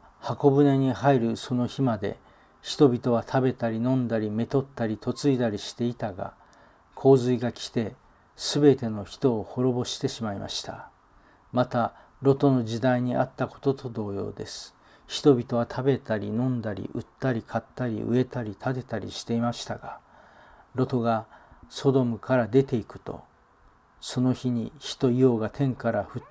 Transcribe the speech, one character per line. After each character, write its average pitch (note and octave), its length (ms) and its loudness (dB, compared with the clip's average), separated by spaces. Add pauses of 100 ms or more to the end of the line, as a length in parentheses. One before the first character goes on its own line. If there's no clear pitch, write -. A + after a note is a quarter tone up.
(180)
箱 - 320 2
舟 C#3 260 6
に C3+ 160 2
入 C3+ 260 2
る A2+ 180 0
そ - 180 -6
の B2 120 0
日 - 140 -6
ま A#2+ 160 2
で、 G2 220 -6 (420)
人 - 300 4
々 A#2+ 260 0
は A2+ 100 -2
食 C3 140 0
べ B2+ 140 2
た A#2 160 -4
り A2+ 60 -4
飲 B2 200 0
ん B2 100 0
だ A2+ 120 -2
り、 G#2+ 120 -2
め A2 140 -2
と C3+ 160 0
っ C3+ 40 -4
た A#2+ 220 -6
り、 G#2+ 160 -4
嫁 C3+ 320 0
い B2 40 -2
だ A#2+ 100 0
り G#2 100 -4
し - 140 -10
て A#2+ 140 -4
い A#2+ 80 -4
た G#2+ 180 -8
が、 G2 220 -10 (600)
洪 C3+ 220 8
水 B2 220 2
が A2+ 140 -4
来 - 180 -12
て、 A2 240 -4 (420)
す - 240 -2
べ C#3+ 160 8
て A#2 140 -6
の G#2 140 -6
人 A#2+ 360 0
を F#2+ 40 -6
滅 B2+ 300 0
ぼ B2 120 -2
し - 120 -8
て C3 100 -2
し - 160 -6
ま G#2 100 -4
い G2+ 40 -8
ま G2+ 120 -10
し - 120 -6
た。 - 280 -12 (600)
ま B2 120 2
た、 A#2 300 -2 (260)
ロ C3+ 140 4
ト C#3 180 4
の B2 140 0
時 A2+ 160 -4
代 B2+ 180 2
に B2 160 -2
あ C3 60 0
っ B2+ 120 -4
た B2 140 -4
こ - 120 -16
と C#3 120 0
と C3+ 160 -6
同 G#2+ 240 -6
様 G2+ 200 -6
で G#2 140 -12
す。 - 280 -14 (360)
人 - 200 4
々 A#2+ 280 2
は A#2 100 0
食 - 140 -6
べ C3+ 160 2
た - 180 -2
り G#2 120 -4
飲 A#2 200 -2
ん B2 140 -4
だ G#2+ 100 -6
り、 G2+ 220 -8
売 A#2 60 -4
っ - 60 -12 (120)
た C3 140 -2
り A2+ 100 -2
買 - 180 -4
っ - 40 -20 (100)
た B2+ 140 -4
り、 A2 120 -4
植 A2 200 0
え B2 40 2
た B2 200 -8
り G#2 100 -8
建 C3 200 -4
て B2+ 100 -6
た - 160 -8
り G2 100 -10
し - 140 -12
て A#2+ 100 -4
い A#2 60 0
ま A#2+ 120 0
し - 120 -10
た G#2+ 120 -8
が、 - 220 -16 (800)
ロ B2 100 0
ト B2+ 140 -2
が A2+ 260 0 (420)
ソ - 220 0
ド C3 140 4
ム A2+ 160 -2
か C3 160 0
ら A#2 100 2
出 B2+ 160 4
て C3+ 140 -2
い G#2+ 80 -2
く - 160 -18
と、 - 240 -12 (760)
そ - 200 -4
の B2+ 120 2
日 B2 200 -2
に A2+ 260 -4
火 - 220 -10
と C3 100 4
硫 B2+ 240 6
黄 A2 60 0
が A2 100 -2
天 C3+ 240 -2
か A#2 160 -2
ら G#2 140 -2
降 - 160 -12
っ - 100 -20